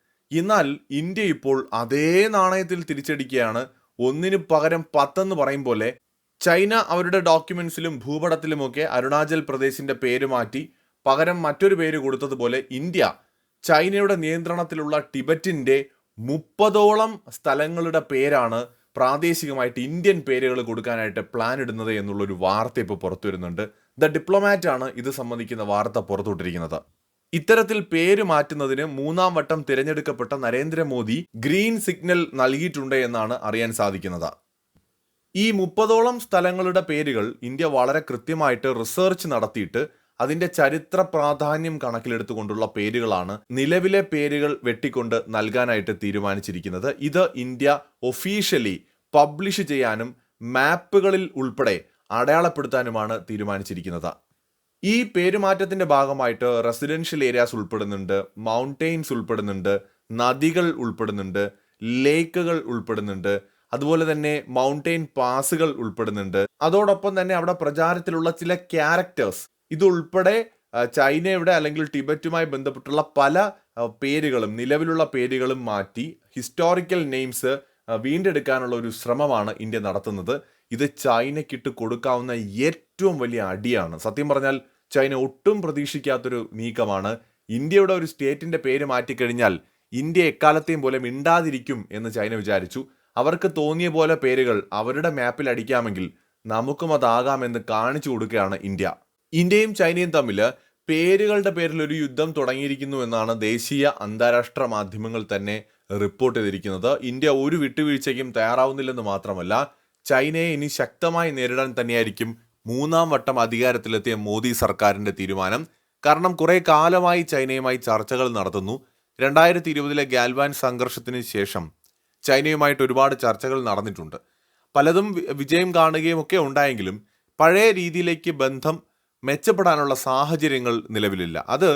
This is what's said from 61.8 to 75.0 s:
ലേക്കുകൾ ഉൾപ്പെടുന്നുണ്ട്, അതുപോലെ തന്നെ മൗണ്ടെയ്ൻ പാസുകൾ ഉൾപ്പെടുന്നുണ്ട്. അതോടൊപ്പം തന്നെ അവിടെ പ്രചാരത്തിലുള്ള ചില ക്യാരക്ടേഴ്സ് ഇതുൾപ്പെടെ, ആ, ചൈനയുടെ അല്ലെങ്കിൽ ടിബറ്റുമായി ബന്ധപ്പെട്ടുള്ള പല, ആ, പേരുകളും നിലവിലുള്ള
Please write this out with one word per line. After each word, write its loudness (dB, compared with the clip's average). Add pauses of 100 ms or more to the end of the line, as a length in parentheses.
ലേക്കുകൾ 0
ഉൾപ്പെടുന്നുണ്ട്, -4 (400)
അതുപോലെ 0
തന്നെ -2 (140)
മൗണ്ടെയ്ൻ 0 (120)
പാസുകൾ 0 (120)
ഉൾപ്പെടുന്നുണ്ട്. -2 (200)
അതോടൊപ്പം 2
തന്നെ 0
അവിടെ -2
പ്രചാരത്തിലുള്ള 0
ചില -4 (180)
ക്യാരക്ടേഴ്സ് 0 (280)
ഇതുൾപ്പെടെ, 4 (380)
ആ, 0 (180)
ചൈനയുടെ 4
അല്ലെങ്കിൽ 0
ടിബറ്റുമായി -2
ബന്ധപ്പെട്ടുള്ള -2 (160)
പല, 4 (400)
ആ, -2 (160)
പേരുകളും 0
നിലവിലുള്ള 0 (100)